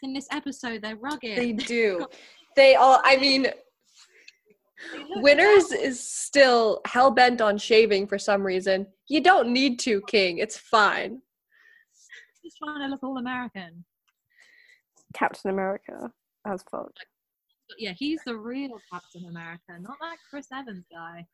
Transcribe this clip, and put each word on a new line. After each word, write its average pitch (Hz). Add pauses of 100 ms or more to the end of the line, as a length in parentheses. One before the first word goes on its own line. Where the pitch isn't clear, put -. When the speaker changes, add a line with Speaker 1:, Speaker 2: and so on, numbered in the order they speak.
Speaker 1:
in 269
this 269
episode. 262
They're 214
rugged. 233
Speaker 2:
They 240
do. 214
Speaker 1:
Got - (400)
Speaker 2:
They 269
all, 262
I 269
mean, 269
Speaker 1:
They - (100)
look 311
Speaker 2:
Winters 339
Speaker 1:
the 254
best. -
Speaker 2:
is 254
still 240
hell-bent 247
on 208
shaving 208
for 202
some 202
reason. 190 (220)
You 294
don't 311
need 254
to, 208
King. 185
It's -
fine. 214 (1200)
Speaker 1:
Just 330
trying 302
to 277
look 269
all 269
American. 226 (1300)
Speaker 3:
Captain -
America 196 (340)
as 190
fuck. - (840)
Speaker 1:
Yeah, 202
he's 302
the 240
real 240 (140)
Captain 180
America, 170
not 226
that 330 (120)
Chris 285
Evans 233
guy. 170